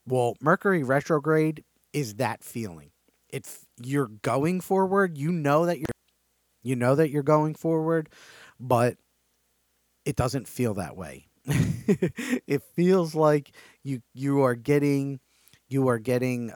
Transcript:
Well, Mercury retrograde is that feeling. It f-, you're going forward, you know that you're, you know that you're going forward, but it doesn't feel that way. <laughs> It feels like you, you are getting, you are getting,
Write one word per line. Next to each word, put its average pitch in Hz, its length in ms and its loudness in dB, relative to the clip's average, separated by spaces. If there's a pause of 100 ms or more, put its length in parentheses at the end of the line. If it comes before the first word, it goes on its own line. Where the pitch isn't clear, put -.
Well, 123 340 0
Mercury 175 440 2
retrograde 151 800 0 (300)
is 123 220 -4
that 113 280 -4
feeling. 85 480 -12 (380)
It - 180 -12
f-, - 180 -20 (160)
you're 131 260 -2
going 135 540 -2
forward, 190 560 0
you 147 140 -2
know 156 340 2
that 170 140 -2
you're, 143 80 -6 (720)
you 127 140 -4
know 123 180 4
that 151 160 2
you're 143 140 -2
going 151 320 2
forward, 160 520 0 (520)
but 123 380 2 (1080)
it 147 100 -4
doesn't 123 320 -4
feel 117 280 -4
that 80 200 -8
way. 76 300 -16 (220)
<laughs> 139 100 0 (920)
It 139 160 -2 (120)
feels 175 400 2
like 151 360 2 (320)
you, 135 180 -8 (120)
you 139 300 0
are 123 120 2
getting, 139 640 0 (480)
you 135 200 0
are 120 100 2
getting, 123 580 -2